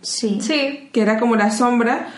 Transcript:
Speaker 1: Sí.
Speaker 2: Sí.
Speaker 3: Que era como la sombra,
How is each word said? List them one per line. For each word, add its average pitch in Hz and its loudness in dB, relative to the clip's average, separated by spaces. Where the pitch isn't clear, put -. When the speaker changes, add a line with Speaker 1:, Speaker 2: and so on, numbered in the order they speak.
Speaker 1:
Sí. - -4
Speaker 2:
Sí. 277 -4
Speaker 3:
Que 233 2
era 214 2
como 233 2
la 208 2
sombra, 240 0